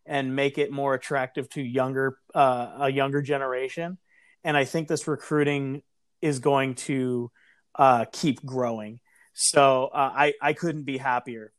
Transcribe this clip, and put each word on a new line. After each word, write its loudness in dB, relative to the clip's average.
and -2
make 0
it 0
more 0
attractive -4
to -8
younger, 0
uh, 2
a 2
younger 0
generation. -4
And 2
I 4
think -2
this -2
recruiting -2
is 0
going 2
to, -2
uh, 6
keep -2
growing. -4
So, 4
uh, 0
I, 4
I 0
couldn't -4
be -6
happier. -6